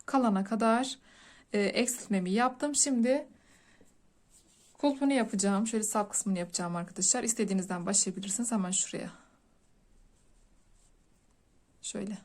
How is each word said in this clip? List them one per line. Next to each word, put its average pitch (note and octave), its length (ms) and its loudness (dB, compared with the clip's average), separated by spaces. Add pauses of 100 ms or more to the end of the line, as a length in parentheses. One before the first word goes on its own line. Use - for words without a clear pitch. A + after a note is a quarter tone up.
kalana A3 380 2
kadar, A3+ 540 2 (560)
e, G#3 60 2
eksiltmemi G3 720 0
yaptım. B3+ 440 0
Şimdi C4+ 520 2 (1500)
kulpunu C#4 400 2
yapacağım. G#3 540 2
Şöyle A3 160 -2
sap G#3 280 -2
kısmını F#3+ 280 -2
yapacağım F3 360 -4
arkadaşlar. F3+ 480 0
İstediğinizden F#3+ 600 -2
başlayabilirsiniz. G3 680 -2
Hemen F#3+ 200 -2
şuraya. - 400 -4 (2750)
Şöyle G#3 440 -8